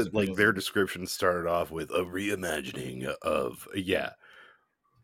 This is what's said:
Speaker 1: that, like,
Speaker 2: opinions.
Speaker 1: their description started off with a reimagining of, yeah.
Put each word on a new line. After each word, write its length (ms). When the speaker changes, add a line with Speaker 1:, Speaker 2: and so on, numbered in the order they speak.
Speaker 1:
that, 80
like, 160
Speaker 2:
opinions. 80
Speaker 1:
their 160
description 540
started 420
off 220
with 180
a 160
reimagining 960
of, 540
yeah. 360